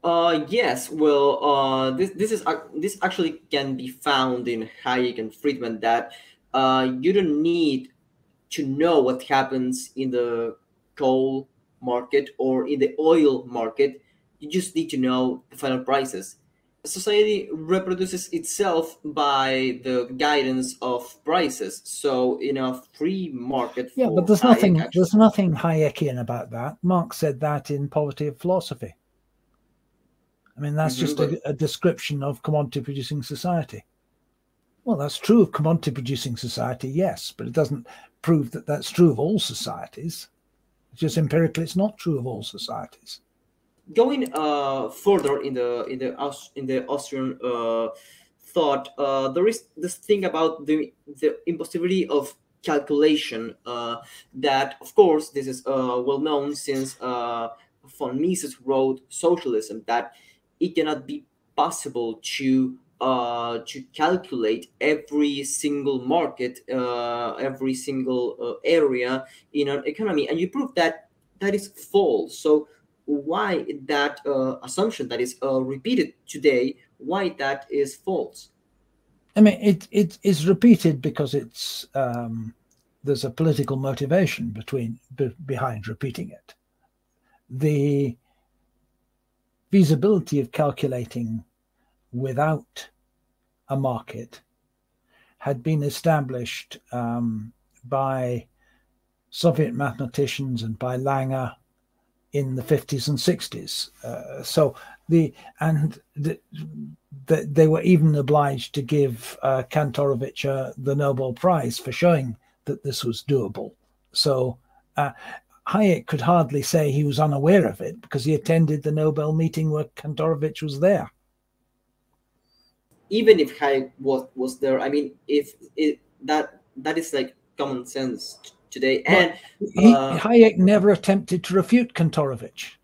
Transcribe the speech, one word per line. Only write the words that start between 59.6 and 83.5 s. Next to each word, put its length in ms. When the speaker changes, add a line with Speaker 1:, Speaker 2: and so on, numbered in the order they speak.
Speaker 1:
that 280
it 160
cannot 300
be 180
possible 680
to, 540
uh, 680
to 160
calculate 760
every 600
single 580
market, 580
uh, 600
every 400
single, 640
uh, 120
area 580
in 160
an 160
economy, 420
and 120
you 100
prove 260
that 340
that 140
is 140
false. 720
So 280
why 600
that, 400
uh, 380
assumption 460
that 120
is, 220
uh, 180
repeated 520
today, 500
why 400
that 320
is 260
false? 540
Speaker 2:
I 60
mean, 200
it, 300
it 320
is 240
repeated 540
because 340
it's, 580
um, 640
there's 200
a 60
political 480